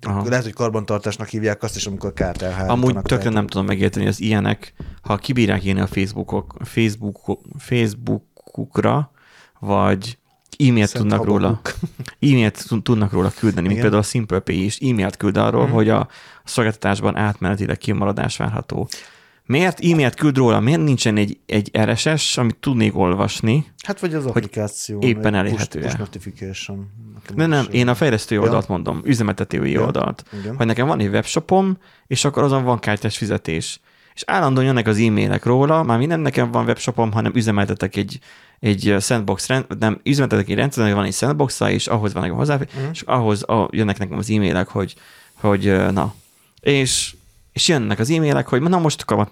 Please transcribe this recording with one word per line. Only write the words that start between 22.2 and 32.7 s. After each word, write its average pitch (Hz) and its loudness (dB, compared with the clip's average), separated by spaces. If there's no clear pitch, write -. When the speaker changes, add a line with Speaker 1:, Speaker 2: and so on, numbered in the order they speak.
Speaker 1:
amit 117 0
tudnék 113 0
olvasni, 104 0
Speaker 2:
Hát, - -8
vagy 170 -2
az 156 -2
Speaker 1:
hogy 131 -4
Speaker 2:
applikáció, 107 -4
Speaker 1:
éppen 110 0
Speaker 2:
egy 98 2
push, 98 0
Speaker 1:
elérhető-e? 104 -4
Speaker 2:
push 65 -4
notification. 98 -12
Nekem - -12
Speaker 1:
Nem, 160 2
Speaker 2:
is 156 2
Speaker 1:
nem, 143 2
Speaker 2:
olyan. 120 -2
Speaker 1:
én 123 4
a 123 4
fejlesztői 117 2
Speaker 2:
Ja. 101 2
Speaker 1:
oldalt 110 2
mondom, 87 -4
üzemeltetői 101 0
Speaker 2:
Ja. 104 2
Speaker 1:
oldalt. - -2
Speaker 2:
Igen. 107 -8
Speaker 1:
Hogy 117 0
nekem 117 0
van 156 0
egy 101 0
webshopom, 185 0
és - -2
akkor 139 2
azon 135 2
van 123 2